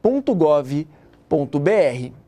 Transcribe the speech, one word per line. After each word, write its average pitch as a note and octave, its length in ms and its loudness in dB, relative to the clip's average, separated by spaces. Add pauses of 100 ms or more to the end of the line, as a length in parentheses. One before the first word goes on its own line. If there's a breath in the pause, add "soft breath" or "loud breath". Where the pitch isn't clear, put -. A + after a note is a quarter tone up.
ponto C4 340 0
gov D3 520 0 (420 soft breath)
ponto C#3+ 300 -2
B D3 120 0
R. B2+ 420 0 (160)